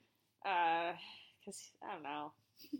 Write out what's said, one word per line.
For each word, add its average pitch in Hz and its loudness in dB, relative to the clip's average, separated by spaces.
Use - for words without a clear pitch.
Uh, 170 4
'cause, - -12
I 214 -4
don't 170 -6
know. 147 -6